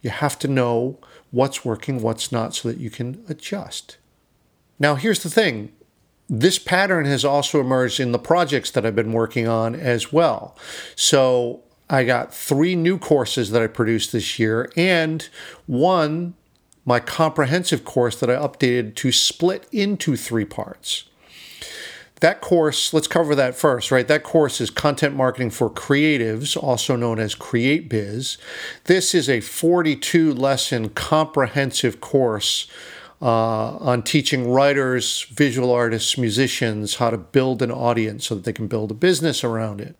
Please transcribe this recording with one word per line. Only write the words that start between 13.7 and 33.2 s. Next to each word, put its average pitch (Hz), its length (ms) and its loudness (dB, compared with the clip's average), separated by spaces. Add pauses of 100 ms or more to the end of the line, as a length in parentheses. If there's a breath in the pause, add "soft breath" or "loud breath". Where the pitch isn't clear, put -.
this - 260 -4
year, 113 380 0
and 165 520 0 (380 loud breath)
one, 165 680 0 (500)
my 120 160 4
comprehensive 156 840 0
course 123 360 0
that 120 100 0
I 123 60 2
updated 123 580 -2
to - 160 -2
split - 640 0
into 202 420 0
three 113 300 -2
parts. - 640 -10 (1120 loud breath)
That 175 200 4
course, 156 520 2
let's 151 140 2
cover 156 300 2
that 127 180 2
first, 127 380 0
right? 123 160 2
That 151 160 2
course 151 360 2
is 113 100 -2
Content 143 440 0
Marketing 127 360 0
for 113 200 -2
Creatives, 139 920 0
also 131 360 0
known 117 240 -2
as 107 160 -2
Create 135 520 0
Biz. 110 500 -4 (480 loud breath)
This 185 280 2
is 139 160 2
a 123 80 2
forty-two 160 960 2
lesson 127 540 0
comprehensive 139 1120 0
course, 117 640 0 (560 loud breath)